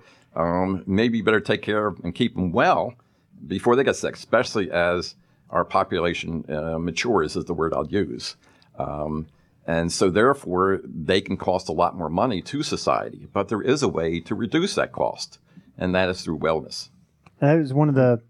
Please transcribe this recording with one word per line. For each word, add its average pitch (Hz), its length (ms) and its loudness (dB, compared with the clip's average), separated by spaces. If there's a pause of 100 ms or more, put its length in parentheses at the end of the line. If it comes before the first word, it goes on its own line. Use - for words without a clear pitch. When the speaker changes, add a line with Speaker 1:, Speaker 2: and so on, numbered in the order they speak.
(360)
Speaker 1:
um, 90 500 0
maybe 113 320 2
you 107 60 -4
better 107 180 4
take 107 220 -2
care 107 240 0
of 90 160 -6
and 87 100 -6
keep 120 220 0
them 92 160 -2
well 120 420 2 (540)
before 98 280 2
they 135 80 6
get 107 120 2
sick, - 200 -6
especially 113 540 0
as 87 460 0 (340)
our 87 160 0
population, 87 840 -2
uh, 78 300 -4
matures 87 580 0
is 87 100 -4
the 87 100 -4
word 82 180 0
I'll 73 140 -2
use. 78 480 -4 (420)
Um, 78 480 -6 (420)
and 82 240 0
so 101 180 2
therefore, 95 760 2
they 87 380 0
can 92 160 -4
cost - 320 -2
a - 20 -2
lot 85 240 0
more 82 140 -4
money 95 320 -2
to 147 220 -6
society. 58 680 -2
But 101 160 -2
there 104 140 -2
is 143 220 2
a 110 40 4
way 82 340 -2
to - 120 -6
reduce 151 400 -2
that 65 180 0
cost, - 460 -4 (400)
and 92 160 -2
that 92 160 2
is 92 140 -6
through 80 160 -4
wellness. 78 500 -2 (520)
Speaker 2:
That 147 180 6
is 139 120 0
one 147 160 4
of 143 60 4
the 123 360 6